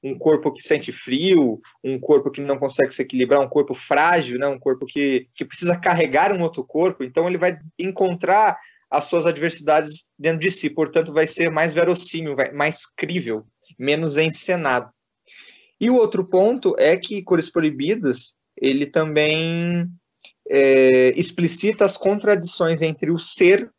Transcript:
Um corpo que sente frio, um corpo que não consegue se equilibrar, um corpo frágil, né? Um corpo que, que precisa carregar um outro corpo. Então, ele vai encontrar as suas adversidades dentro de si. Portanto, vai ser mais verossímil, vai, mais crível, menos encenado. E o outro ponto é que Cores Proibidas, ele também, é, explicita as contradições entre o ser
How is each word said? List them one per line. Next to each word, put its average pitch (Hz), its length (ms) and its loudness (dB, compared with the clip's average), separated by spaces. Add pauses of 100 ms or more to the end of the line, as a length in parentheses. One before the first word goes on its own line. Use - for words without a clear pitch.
Um 135 140 -8
corpo 151 340 2
que - 100 -16
sente 139 300 -2
frio, 139 680 0 (220)
um 131 160 -4
corpo 143 320 2
que 143 100 -12
não 143 160 -2
consegue 135 340 0
se - 120 -8
equilibrar, 127 360 2
um 135 80 0
corpo 139 280 0
frágil, 147 640 0
né? 143 80 -2
Um 135 120 -4
corpo 131 280 -2
que, 135 480 -2
que - 100 -8
precisa 175 320 -2
carregar 175 560 2
um 180 80 -2
outro 160 220 -4
corpo. 180 400 -2
Então, 165 240 -2
ele 180 100 -4
vai 175 200 0 (200)
encontrar 185 800 0 (320)
as 143 160 -2
suas 170 200 -2
adversidades 156 800 -2 (120)
dentro 160 220 -2
de 180 120 -2
si. 160 180 -4
Portanto, 160 440 -2
vai 156 120 2
ser 165 240 -2
mais 156 240 -2
verossímil, 170 600 -2
vai, 135 160 -2
mais 147 340 -4
crível, 120 600 -6 (320)
menos 147 400 -2
encenado. 156 720 -2 (880)
E 220 100 0
o 254 60 4
outro 208 300 2
ponto 202 520 2
é 160 200 4
que 196 240 -8
Cores 175 280 0
Proibidas, 156 880 -2 (200)
ele 135 300 0
também, 160 1000 0 (600)
é, 131 680 6
explicita 196 680 0
as 190 120 -2
contradições 190 840 0
entre 160 300 -2
o 170 80 -2
ser 190 600 2